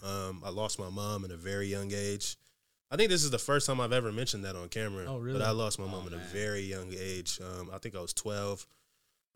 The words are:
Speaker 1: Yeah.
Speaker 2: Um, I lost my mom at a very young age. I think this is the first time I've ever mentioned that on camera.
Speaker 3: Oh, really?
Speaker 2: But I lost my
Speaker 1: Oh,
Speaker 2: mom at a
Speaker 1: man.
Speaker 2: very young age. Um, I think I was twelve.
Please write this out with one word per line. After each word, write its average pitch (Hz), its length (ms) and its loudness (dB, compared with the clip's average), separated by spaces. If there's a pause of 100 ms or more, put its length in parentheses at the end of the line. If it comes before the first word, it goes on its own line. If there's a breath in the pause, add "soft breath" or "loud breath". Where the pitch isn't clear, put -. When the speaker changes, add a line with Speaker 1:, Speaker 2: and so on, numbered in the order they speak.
Speaker 1:
Yeah. 98 260 -2
Speaker 2:
Um, 95 160 -6
I 98 60 -4
lost 107 300 -2
my 92 100 -4
mom 101 360 -2
at 92 60 -6
a 85 60 -8
very 98 300 -2
young 98 260 -2
age. 101 440 -2 (540 soft breath)
I 143 60 -2
think 214 120 8
this 170 140 6
is 143 80 4
the 117 80 2
first 143 280 4
time 131 120 4
I've 120 140 4
ever 117 180 4
mentioned 110 340 0
that 95 120 -4
on 87 100 -6
camera. 101 400 -2
Speaker 3:
Oh, 135 100 -2
really? 127 220 0
Speaker 2:
But 110 80 4
I 110 40 6
lost 110 280 2
my 98 60 -4
Speaker 1:
Oh, - 20 -2
Speaker 2:
mom 92 200 -4
at 85 60 -6
a 85 40 -6
Speaker 1:
man. 90 100 -8
Speaker 2:
very 101 340 -2
young 95 320 -4
age. 92 480 -2
Um, 90 320 -8
I 98 40 -8
think 98 180 -8
I 90 60 -4
was 87 120 -4
twelve. 101 540 -2 (680 soft breath)